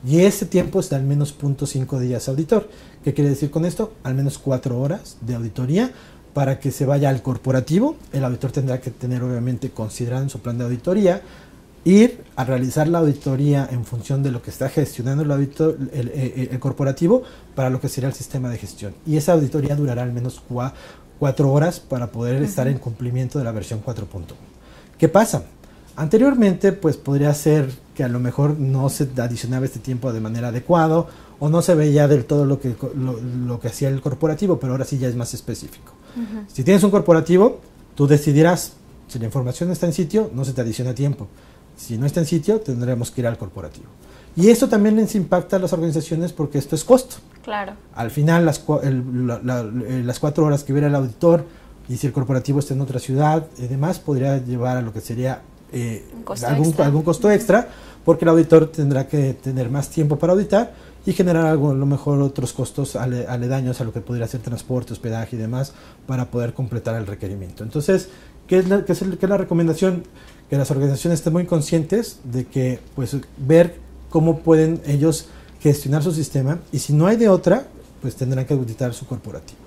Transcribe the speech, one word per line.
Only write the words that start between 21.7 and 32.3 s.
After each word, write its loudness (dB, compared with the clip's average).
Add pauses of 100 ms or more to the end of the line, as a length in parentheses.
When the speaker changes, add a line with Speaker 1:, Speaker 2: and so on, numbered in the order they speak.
Speaker 1:
para -6
poder -2
estar -2
Speaker 2:
Ujú. 0
Speaker 1:
en -6
cumplimiento -6
de -4
la -4
versión -8
cuatro -8
punto -14
uno. -20 (460)
¿Qué 4
pasa? 2 (500)
Anteriormente, 4
pues, 0
podría 0
ser 2 (240)
que -2
a 0
lo -2
mejor 0
no 0
se -2
adicionaba -4
este -8
tiempo -6
de -6
manera -6
adecuada 2 (320)
o 0
no 2
se 4
veía 6
del 4
todo 2